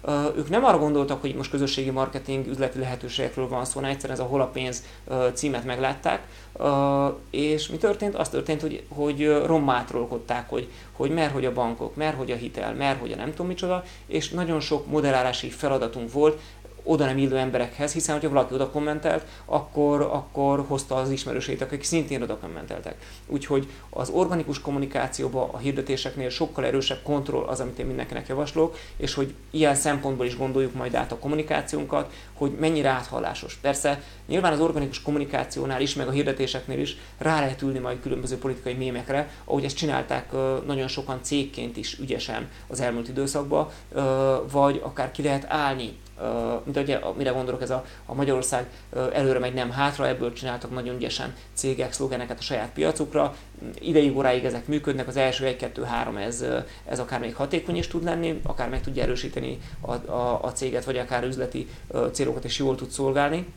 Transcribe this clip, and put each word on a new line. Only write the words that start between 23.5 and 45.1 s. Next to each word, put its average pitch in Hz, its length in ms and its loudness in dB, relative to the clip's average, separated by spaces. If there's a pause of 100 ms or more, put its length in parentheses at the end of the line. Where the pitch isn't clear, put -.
az - 180 -2
organikus 170 520 2
kommunikációba, 135 920 0
a 113 60 -8
hirdetéseknél 135 720 -2
sokkal 143 340 -2
erősebb 135 380 2
kontroll 139 420 0
az, 127 160 -2
amit 127 180 -4
én 123 80 -2
mindenkinek 123 420 -4
javaslok, 151 480 2 (200)
és - 180 -2
hogy 139 200 0 (160)
ilyen 151 240 6
szempontból 135 520 2
is 123 100 -2
gondoljuk 131 380 2
majd 123 200 -2
át 127 180 0
a 120 60 -6
kommunikációnkat, 147 960 0 (200)
hogy 143 180 0
mennyire 151 380 2
áthallásos. 123 680 -2
Persze, 139 480 2 (240)
nyilván 170 260 4
az 147 80 2
organikus 151 420 2
kommunikációnál 135 800 0
is, 139 140 0
meg 131 140 -2
a - 20 -2
hirdetéseknél 135 680 0
is 143 180 -2 (220)
rá 156 220 2
lehet 135 220 0
ülni 135 160 0
majd 123 220 -4
különböző 127 380 -2
politikai 127 360 -2
mémekre, 131 560 -2 (140)
ahogy 139 200 2
ezt 139 120 -2
csinálták, 135 560 0
ö, 135 240 2 (100)
nagyon 135 220 -2
sokan 135 340 -4
cégként 139 540 -2
is - 220 -6
ügyesen 117 500 -4 (200)
az - 120 -6
elmúlt 120 280 0
időszakban, 143 600 2 (240)
ö, 135 420 4 (180)
vagy 139 320 6
akár 127 260 -2